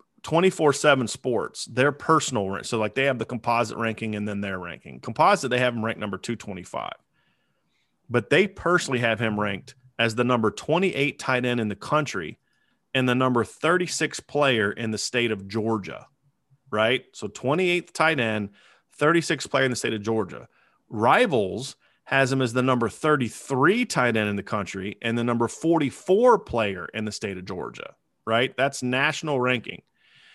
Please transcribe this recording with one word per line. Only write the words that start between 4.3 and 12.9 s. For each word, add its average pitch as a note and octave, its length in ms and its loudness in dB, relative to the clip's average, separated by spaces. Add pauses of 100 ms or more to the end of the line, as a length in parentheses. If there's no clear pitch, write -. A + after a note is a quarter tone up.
their G2 180 -6
ranking. E2 400 -14
Composite, D#3 500 2
they B2 100 2
have B2 140 2
him A2+ 120 -4
ranked A2 160 -4
number G2+ 160 -6
two A#2 180 -6
twenty-five. F2+ 600 -10 (1120)
But A#2 200 0
they F#3 180 6
personally E3+ 520 0
have A2+ 200 2
him A2 200 0
ranked G2+ 360 -6 (240)
as A#2 160 0
the A#2+ 80 2
number A#2+ 280 2
twenty-eight D#3 680 -2
tight B2+ 260 0
end A#2+ 140 0
in G#2+ 100 -2
the G2+ 60 -6
country B2 640 -4 (540)